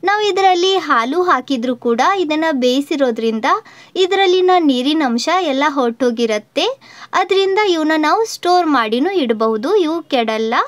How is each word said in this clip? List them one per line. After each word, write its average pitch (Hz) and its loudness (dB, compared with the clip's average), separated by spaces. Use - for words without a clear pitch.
ನಾವು 403 0
ಇದರಲ್ಲಿ 381 2
ಹಾಲು 294 0
ಹಾಕಿದ್ರೂ 254 -2
ಕೂಡ 233 -2
ಇದನ್ನ 311 -2
ಬೇಯಿಸಿರೋದ್ರಿಂದ 247 -2
ಇದರಲ್ಲಿನ 370 2
ನೀರಿನ 294 0
ಅಂಶ 233 -2
ಎಲ್ಲ 285 -2
ಹೊರಟೋಗಿರತ್ತೆ. 240 -2
ಅದರಿಂದ 381 0
ಇವನ್ನ 311 0
ನಾವು 320 0
ಸ್ಟೋರ್ 359 0
ಮಾಡಿನೂ 254 0
ಇಡಬಹುದು, 226 0
ಇವು 339 0
ಕೆಡಲ್ಲ. 226 -2